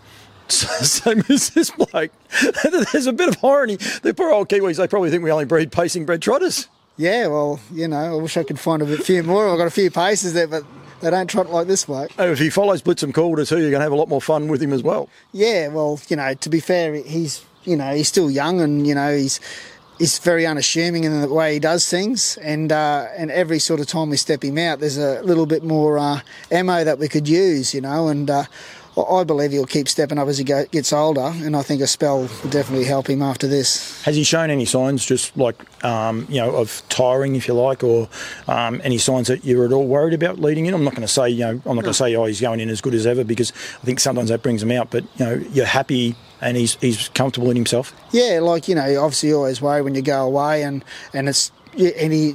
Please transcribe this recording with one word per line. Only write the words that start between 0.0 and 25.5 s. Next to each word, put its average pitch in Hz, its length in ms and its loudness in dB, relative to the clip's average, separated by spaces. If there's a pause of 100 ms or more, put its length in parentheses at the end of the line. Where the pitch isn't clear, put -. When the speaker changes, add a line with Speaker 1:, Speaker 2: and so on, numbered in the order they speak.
Speaker 1:
<laughs> - 300 -20
Same - 800 0
as 277 220 4
this - 200 2
bloke. - 400 -2 (300)
<laughs> 302 500 2
There's 262 160 0
a 254 60 0
bit 349 160 2
of 190 140 0
irony. 262 340 4 (240)
The - 120 2
poor 330 180 0
old 202 180 2
Kiwis, 196 280 2
they 180 100 2
probably 185 220 0
think 170 140 0
we 156 80 0
only 156 140 0
breed 160 260 2
pacing 175 340 0
bred 170 160 -2
trotters. 285 460 0 (300)
Speaker 2:
Yeah, 196 300 2
well, 147 320 -2 (120)
you 165 160 -4
know, 156 100 -2
I 156 240 -4
wish 160 160 -6
I 165 60 2
could 139 160 -2
find 160 220 0
a 151 40 0
bit, 147 180 -2
few 180 200 2
more. 196 260 2
I've 175 80 2
got 170 100 2
a 160 40 -2
few 190 180 2
paces 180 440 0
there, 170 140 2
but 151 160 -6 (380)
they 170 80 0
don't 180 180 2
trot 185 220 0
like 170 180 0
this 190 180 0
bloke. 160 340 -6
Speaker 1:
Oh, 180 120 2
if 135 80 0
he 151 100 2
follows 196 340 2
Blitzham 160 300 0
Calder 156 320 2
too, 165 140 2
you're 151 120 2
gonna 139 120 2
have 151 100 0
a - 20 2
lot 156 140 2
more 139 120 0
fun 151 260 0
with 151 140 0
him 139 120 0
as 131 100 0
well. - 260 -2 (220)
Speaker 2:
Yeah, 196 380 2
well, 151 380 -2
you 175 80 0
know, 135 200 -2
to - 140 -8
be 160 100 2
fair, 170 340 0
he's, 151 500 -6 (200)
you 180 120 0
know, 139 200 -2
he's 151 140 0
still 170 200 2
young 151 320 0
and, 147 240 2
you 147 80 2
know, 143 220 0
he's, 135 240 -2 (580)
he's - 220 0
very 165 260 4
unassuming 165 580 0
in 156 180 0
the 143 120 0
way 156 200 2
he 147 60 0
does 160 300 2
things, 202 480 -2
and, 156 340 -2
uh, 147 360 2 (100)
and 160 140 -4
every 165 280 0
sort 160 200 0
of 143 80 -4
time 160 240 -2
we 143 60 0
step - 260 0
him 139 160 -2
out, 160 200 0
there's 143 180 -2
a 139 260 0
little 165 240 2
bit 156 160 0